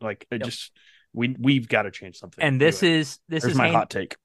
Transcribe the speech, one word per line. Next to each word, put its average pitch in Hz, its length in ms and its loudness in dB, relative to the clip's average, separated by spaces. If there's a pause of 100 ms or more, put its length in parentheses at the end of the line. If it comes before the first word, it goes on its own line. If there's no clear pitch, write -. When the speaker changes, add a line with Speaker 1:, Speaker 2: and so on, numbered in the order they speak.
Speaker 1:
Like, 107 280 -10
it 117 120 -6
Speaker 2:
Yep. 127 40 -8
Speaker 1:
just, - 260 -12 (420)
we, 120 260 -2
we've 127 300 2
gotta 107 200 0
change 92 300 -18
something. 98 240 -10
Speaker 2:
And 135 180 2
this 160 220 4
Speaker 1:
Anyway, 165 160 4
Speaker 2:
is, 143 200 -6 (100)
this 160 140 -4
Speaker 1:
there's 123 100 2
Speaker 2:
is 135 40 2
Speaker 1:
my 117 100 6
Speaker 2:
hand-, - 100 2
Speaker 1:
hot 107 120 -2
take. - 360 -8